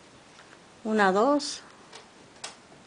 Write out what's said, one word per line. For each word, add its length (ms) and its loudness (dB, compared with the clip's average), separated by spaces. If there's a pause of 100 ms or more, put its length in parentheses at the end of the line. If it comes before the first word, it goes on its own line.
(840)
Una, 280 2
dos. 500 0 (1300)